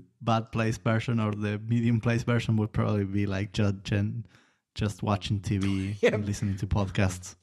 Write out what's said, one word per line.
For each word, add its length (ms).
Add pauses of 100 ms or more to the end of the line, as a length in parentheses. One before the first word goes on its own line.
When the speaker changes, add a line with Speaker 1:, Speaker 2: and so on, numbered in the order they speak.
(220)
Speaker 1:
bad 300
place 260
version 420
or 140
the 260
medium 420
place 220
version 340
would 160
probably 320
be, 200
like, 260
Judge 400
and 340 (480)
just 300
watching 360
T 200
V 380
Speaker 2:
<laughs> 40
Yep. 120
Speaker 1:
and 120
listening 320
to 80
podcasts." 760